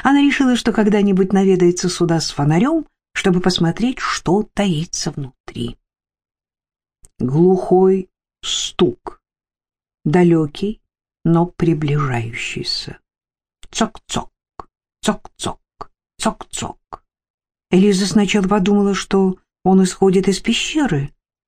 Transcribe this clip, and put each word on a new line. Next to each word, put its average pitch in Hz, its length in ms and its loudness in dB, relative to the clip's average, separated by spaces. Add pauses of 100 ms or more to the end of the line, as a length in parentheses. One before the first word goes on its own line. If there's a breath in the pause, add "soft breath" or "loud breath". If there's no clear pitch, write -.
Она 285 200 2
решила, 269 340 0
что 233 160 -2
когда-нибудь 202 600 2
наведается 180 560 2
сюда 170 300 0
с - 120 -6
фонарём, 202 560 0 (260)
чтобы 185 280 0
посмотреть, 185 580 0
что - 440 -2 (100)
таится 175 580 -4
внутри. 123 680 -12 (1400)
Глухой 185 920 2 (320)
стук, - 800 -4 (840)
далёкий, 170 760 0 (420)
но 165 220 2
приближающийся. 147 1500 -4 (680)
Цок-цок, - 640 -6 (680)
цок-цок, - 580 -6 (580)
цок-цок. - 880 -10 (640)
Элиза 190 340 4
сначала 196 420 0
подумала, 202 460 2
что 190 440 -2 (260)
он 190 200 4
исходит 190 440 2
из 190 120 0
пещеры. 233 760 -2 (340)